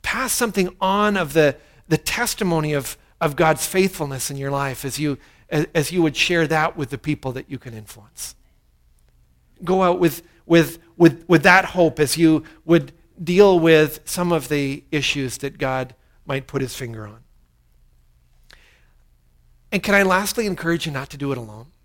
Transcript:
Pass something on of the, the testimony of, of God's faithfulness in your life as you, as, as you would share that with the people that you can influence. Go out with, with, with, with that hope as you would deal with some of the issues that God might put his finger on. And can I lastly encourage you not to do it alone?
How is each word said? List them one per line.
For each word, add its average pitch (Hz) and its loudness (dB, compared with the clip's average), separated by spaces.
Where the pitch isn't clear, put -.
Pass 247 -6
something 202 -2
on 202 0
of 151 -4
the, 151 4
the 156 0
testimony 165 -4
of, 139 -6
of 151 -2
God's 160 2
faithfulness 165 -2
in 139 -8
your 139 -6
life 139 -6
as 135 -6
you, 147 -4
as, 156 0
as 156 -2
you 175 0
would 147 0
share 170 0
that 160 -2
with 139 -6
the 139 -10
people 139 -6
that 123 -12
you 131 -10
can 120 -16
influence. 107 -18
Go 185 0
out 180 2
with, 170 0
with, 165 4
with, - 4
with 160 4
that 185 6
hope 156 0
as 147 0
you 160 4
would 160 2
deal 180 6
with 156 4
some 175 -2
of 156 -2
the 143 -4
issues 139 -4
that 139 -10
God 131 -4
might 135 -6
put 139 -6
his 127 -8
finger 113 -12
on. 110 -20
And 190 -4
can 202 0
I 202 4
lastly 190 0
encourage 170 -4
you 156 -6
not 139 -8
to 143 -18
do 139 -6
it 131 -4
alone? 110 -16